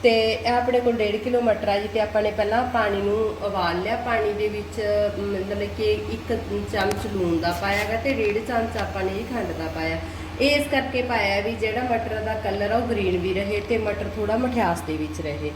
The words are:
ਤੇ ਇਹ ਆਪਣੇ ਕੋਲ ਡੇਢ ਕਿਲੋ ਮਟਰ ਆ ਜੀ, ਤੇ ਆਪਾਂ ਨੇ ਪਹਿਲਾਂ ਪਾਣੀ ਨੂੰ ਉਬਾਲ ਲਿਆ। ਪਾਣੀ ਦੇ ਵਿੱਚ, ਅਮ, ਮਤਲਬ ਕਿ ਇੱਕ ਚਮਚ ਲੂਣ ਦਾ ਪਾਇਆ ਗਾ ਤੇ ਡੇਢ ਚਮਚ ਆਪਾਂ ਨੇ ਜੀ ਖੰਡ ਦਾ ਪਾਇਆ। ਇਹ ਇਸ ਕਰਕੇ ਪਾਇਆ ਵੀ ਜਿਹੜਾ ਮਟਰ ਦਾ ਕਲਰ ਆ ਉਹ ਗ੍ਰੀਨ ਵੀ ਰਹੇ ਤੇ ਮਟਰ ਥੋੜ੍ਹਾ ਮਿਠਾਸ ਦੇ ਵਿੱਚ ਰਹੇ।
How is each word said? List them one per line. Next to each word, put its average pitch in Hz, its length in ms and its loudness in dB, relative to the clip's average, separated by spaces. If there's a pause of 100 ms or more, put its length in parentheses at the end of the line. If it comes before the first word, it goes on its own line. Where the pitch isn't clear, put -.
ਤੇ 226 280 6
ਇਹ 226 200 0
ਆਪਣੇ 247 280 2
ਕੋਲ 240 140 4
ਡੇਢ 214 220 2
ਕਿਲੋ 240 260 0
ਮਟਰ 220 260 2
ਆ 202 120 2
ਜੀ, 208 140 -4
ਤੇ 226 60 0
ਆਪਾਂ 214 220 2
ਨੇ 214 100 2
ਪਹਿਲਾਂ 214 320 2
ਪਾਣੀ 208 380 0
ਨੂੰ 208 440 0
ਉਬਾਲ 180 360 0
ਲਿਆ। 214 140 0
ਪਾਣੀ 226 380 0
ਦੇ 208 140 0
ਵਿੱਚ, 208 340 -4 (380)
ਅਮ, 202 120 -2
ਮਤਲਬ 202 360 -4 (100)
ਕਿ 220 60 -2 (100)
ਇੱਕ 214 460 -2 (340)
ਚਮਚ 202 400 0
ਲੂਣ 175 260 2
ਦਾ 170 120 2
ਪਾਇਆ 202 320 0
ਗਾ 214 140 -2
ਤੇ 269 160 0
ਡੇਢ 214 240 2 (100)
ਚਮਚ 226 300 -2
ਆਪਾਂ 190 260 -2
ਨੇ 190 100 0
ਜੀ 220 200 -4
ਖੰਡ 208 140 -2
ਦਾ 160 280 -4
ਪਾਇਆ। 160 220 -2 (440)
ਇਹ 277 100 6
ਇਸ 285 200 2
ਕਰਕੇ 262 300 0
ਪਾਇਆ 208 400 0
ਵੀ 214 100 -2
ਜਿਹੜਾ 220 320 -2
ਮਟਰ 226 420 0
ਦਾ 220 80 -2
ਕਲਰ 208 380 -2
ਆ 226 60 4
ਉਹ 247 40 4
ਗ੍ਰੀਨ 202 360 2
ਵੀ 180 160 0
ਰਹੇ 202 360 0
ਤੇ 233 80 2
ਮਟਰ 202 380 -2
ਥੋੜ੍ਹਾ 214 220 0
ਮਿਠਾਸ 233 440 2
ਦੇ 156 160 -4
ਵਿੱਚ 156 240 -4
ਰਹੇ। 147 340 -4